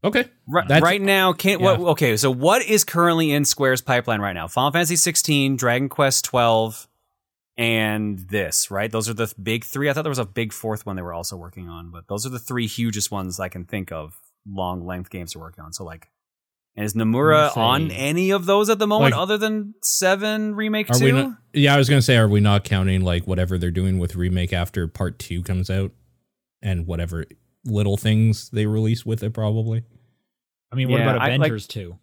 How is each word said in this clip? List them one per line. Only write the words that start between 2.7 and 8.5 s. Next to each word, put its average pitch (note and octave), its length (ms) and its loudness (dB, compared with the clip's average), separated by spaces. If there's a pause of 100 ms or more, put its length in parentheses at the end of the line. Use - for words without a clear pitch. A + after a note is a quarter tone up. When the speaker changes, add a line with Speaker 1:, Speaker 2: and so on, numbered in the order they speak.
Speaker 2:
currently E3 480 2
in D3 120 2
Square's C3 380 2
pipeline A#2+ 380 0
right G2+ 120 -2
now? E2 160 -8
Final C3+ 240 0
Fantasy E3+ 240 0
sixteen, C#3+ 600 2
Dragon B2 320 0
Quest C3+ 360 0
twelve, A2+ 640 2 (680)
and G#2+ 640 0
this, F#2 520 -4